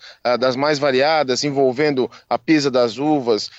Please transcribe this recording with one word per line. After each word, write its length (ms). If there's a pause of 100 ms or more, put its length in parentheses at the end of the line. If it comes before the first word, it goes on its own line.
(240)
ah, 120
das 200
mais 240
variadas, 640
envolvendo 680 (180)
a 120
pisa 320
das 260
uvas, 600